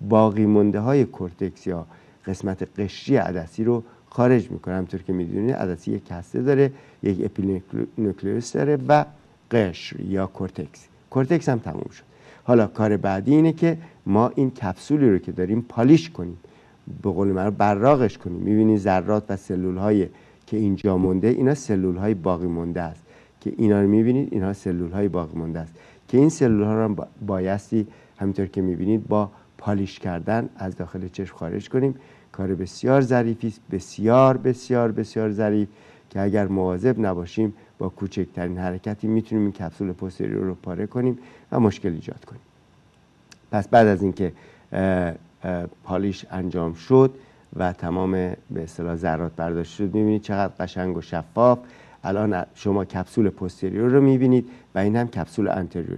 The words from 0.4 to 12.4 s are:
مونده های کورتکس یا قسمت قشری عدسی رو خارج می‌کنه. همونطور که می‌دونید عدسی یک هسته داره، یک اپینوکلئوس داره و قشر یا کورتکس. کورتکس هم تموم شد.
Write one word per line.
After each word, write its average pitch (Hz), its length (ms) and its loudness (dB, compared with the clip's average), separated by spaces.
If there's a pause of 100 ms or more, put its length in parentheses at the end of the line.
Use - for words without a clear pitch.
مونده 104 340 4
های 127 260 2
کورتکس 90 600 -10
یا 85 180 -6 (400)
قسمت 95 540 -6
قشری 104 360 -2
عدسی 87 480 -2
رو 117 200 0 (260)
خارج 123 420 2
می‌کنه. 90 220 -8
همونطور 92 280 -6
که 95 120 -6
می‌دونید 92 420 -2
عدسی 90 360 -6
یک 104 200 -4
هسته 87 300 -8
داره، 135 300 2 (320)
یک 98 220 0
اپینوکلئوس 98 1300 -4
داره 147 240 2 (100)
و 147 180 4 (460)
قشر 101 480 -2
یا 95 280 -2
کورتکس. - 600 -10 (220)
کورتکس 135 400 0
هم 120 100 0
تموم - 320 -8
شد. - 120 -20 (400)